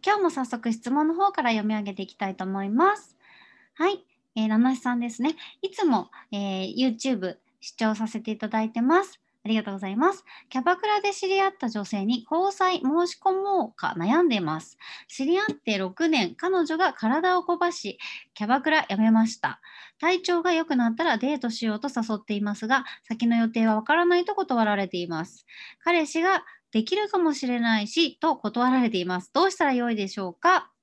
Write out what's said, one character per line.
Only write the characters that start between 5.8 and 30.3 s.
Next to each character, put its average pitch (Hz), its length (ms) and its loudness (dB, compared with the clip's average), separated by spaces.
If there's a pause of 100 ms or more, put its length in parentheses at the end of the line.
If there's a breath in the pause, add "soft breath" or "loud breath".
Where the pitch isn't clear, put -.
も、 - 240 2 (220 loud breath)
え 196 320 -4
ー、 190 100 -8
YouTube 226 640 -2 (240)
視 - 160 -18
聴 220 200 0
さ 220 120 -4
せ 220 140 -8
て 220 100 -8
い 214 60 -6
た 220 100 -8
だ 220 160 0
い 220 80 -4
て 233 80 -6
ま 311 240 4
す。」 - 160 -12 (240)
あ 208 60 -8
り 220 80 2
が 214 60 0
と 208 80 -6
う - 20 -6
ご 196 60 -8
ざ 196 100 -6
い 202 80 -4
ま 339 160 2
す。 - 100 -12 (260 loud breath)
「キ - 80 -6
ャ 262 40 -2
バ 349 160 2
ク 381 100 -4
ラ 415 140 2
で 403 100 -2
知 392 160 -4
り 392 140 2
合 392 80 2
っ - 20 -10
た 330 160 -6
女 214 160 -4
性 196 220 -4
に 226 260 -2
交 370 220 0
際 370 260 0
申 320 300 2
し - 120 -14
込 381 220 0
も 370 300 0
う - 0 -
か - 240 -6
悩 220 240 2
ん 349 80 4
で 226 80 2
い - 20 2
ま 156 220 -4
す。 - 160 -20 (320 loud breath)
知 - 160 -6
り 330 120 2
合 403 40 2 (100)
っ - 40 -4
て 214 220 -4
六 190 300 -2
年、 240 280 2
彼 359 300 0
女 320 120 -2
が 349 160 2
体 320 440 0
を 349 60 0
こ 349 140 -2
ば 349 160 0
し、 - 260 -10 (360 loud breath)
キ 214 100 -6
ャ - 20 -6
バ 262 140 2
ク 311 80 -2
ラ 311 200 2
辞 196 60 -2
め 220 160 4
ま 226 160 4
し 226 120 -8
た。 - 200 -6 (400 loud breath)
体 359 220 2
調 349 220 0
が 349 100 2
良 320 120 0
く 302 120 0
な 233 140 2
っ 226 40 -4
た 226 80 -2
ら 285 140 2
デ 262 180 0
ー 285 40 -6
ト 240 100 -4
し 226 160 -6
よ 214 100 0
う 214 60 -6
と 285 80 -4
誘 226 260 -4
っ 208 80 -8
て 214 120 -4
い 202 60 -2
ま 208 140 -2
す 220 120 -8
が、 262 180 2 (180 loud breath)
先 233 240 -2
の 233 80 4
予 226 140 2
定 226 180 2
は 220 80 4
わ 214 80 -2
か 285 120 2
ら 349 100 4
な 349 120 6
い 359 60 2
と 403 100 -4
断 370 300 0
ら 208 140 2
れ 196 100 -2
て - 80 -10
い 175 140 -4
ま 160 160 -4
す。 - 200 -20 (380 loud breath)
彼 339 220 2
氏 320 160 -4
が 370 240 2 (260 loud breath)
で 220 120 0
き 277 120 -2
る 415 140 -2
か 403 80 0
も 320 160 2
し 277 140 -4
れ 247 120 -2
な 226 220 2
い 208 60 -6
し、 302 320 0
と 302 180 0
断 240 320 0
ら 254 120 4
れ 240 80 4
て 226 80 -2
い 180 80 -2
ま 180 160 -2
す。 - 120 -18
ど 339 140 4
う 370 40 2
し 370 60 -10
た 339 80 2
ら 269 80 2
良 240 160 0
い 233 60 0
で 202 120 -4
し 190 120 -10
ょ 190 100 -4
う 175 60 -14